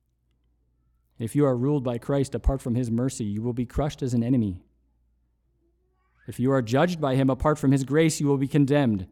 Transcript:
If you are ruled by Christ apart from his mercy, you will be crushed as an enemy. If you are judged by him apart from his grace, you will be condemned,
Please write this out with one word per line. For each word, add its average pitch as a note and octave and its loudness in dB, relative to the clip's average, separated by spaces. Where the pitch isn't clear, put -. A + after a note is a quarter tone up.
If A2+ -6
you C#3+ 4
are C3 2
ruled C3+ 0
by A#2+ -4
Christ C#3 -2
apart C3+ -2
from A#2 -2
his B2 -2
mercy, A#2+ -2
you G#2 -4
will A#2+ -4
be A#2+ -6
crushed C#3+ -6
as B2+ -4
an A#2 0
enemy. A2+ 0
If B2 -10
you B2+ 2
are C3+ 4
judged D3+ 0
by C3+ 0
him C3+ 2
apart D3+ 0
from C3+ 2
his C3+ 4
grace, D3+ 2
you D3 0
will C#3+ 2
be C3+ -2
condemned, C3+ 2